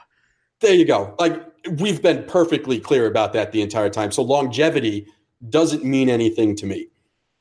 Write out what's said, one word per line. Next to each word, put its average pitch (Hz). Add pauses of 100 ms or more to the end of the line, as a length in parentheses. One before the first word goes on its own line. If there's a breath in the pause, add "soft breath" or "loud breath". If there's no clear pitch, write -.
(600)
There 208
you 165
go. 107
Like, 165 (340)
we've 180
been 165
perfectly 151
clear 127
about 104
that 107
the 107
entire 104
time. 104
So 139
longevity 127 (420 soft breath)
doesn't 151
mean 135
anything 113
to -
me. 90 (540)